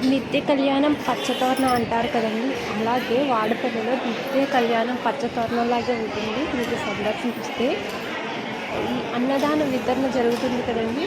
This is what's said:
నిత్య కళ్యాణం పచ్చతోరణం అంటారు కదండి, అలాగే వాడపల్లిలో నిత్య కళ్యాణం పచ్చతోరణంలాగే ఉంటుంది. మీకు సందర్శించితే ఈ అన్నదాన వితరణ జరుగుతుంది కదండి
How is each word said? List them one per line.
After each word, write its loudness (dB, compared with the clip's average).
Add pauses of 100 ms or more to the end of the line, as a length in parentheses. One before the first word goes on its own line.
(120)
నిత్య 0 (100)
కళ్యాణం 4 (140)
పచ్చతోరణం 2
అంటారు 0
కదండి, 0 (260)
అలాగే 0 (140)
వాడపల్లిలో 0 (120)
నిత్య 0 (100)
కళ్యాణం 2 (100)
పచ్చతోరణంలాగే 0 (100)
ఉంటుంది. -2 (160)
మీకు 0 (100)
సందర్శించితే -2 (1200)
ఈ 0 (220)
అన్నదాన 2 (120)
వితరణ 0 (120)
జరుగుతుంది 2
కదండి 0